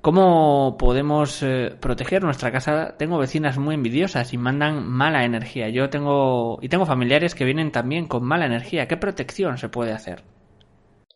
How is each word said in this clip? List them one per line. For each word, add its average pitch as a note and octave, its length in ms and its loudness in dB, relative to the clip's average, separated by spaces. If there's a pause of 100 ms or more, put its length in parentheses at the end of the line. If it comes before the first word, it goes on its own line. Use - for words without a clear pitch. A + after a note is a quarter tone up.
¿Cómo D#3 760 6
podemos, C#3+ 640 2
eh, C3 360 -2
proteger C3+ 440 -2
nuestra C3+ 280 -2
casa? D3+ 460 -2
Tengo D#3+ 200 -2
vecinas C#3+ 400 0
muy D3 180 -2
envidiosas C3+ 580 -2
y B2+ 40 -4
mandan C#3 500 -2
mala C3+ 360 2
energía. A#2 460 -4
Yo C3 200 0
tengo, C3+ 720 0
y C3 80 -8
tengo F3+ 160 2
familiares D3 500 2
que C3+ 100 -2
vienen D3 260 0
también C#3 360 -2
con B2 160 -4
mala D#3 220 0
energía. B2+ 420 -2
¿Qué E3 100 -2
protección F3 600 -4
se A#2+ 120 -8
puede A#2 240 -4
hacer? F#2 300 -12 (920)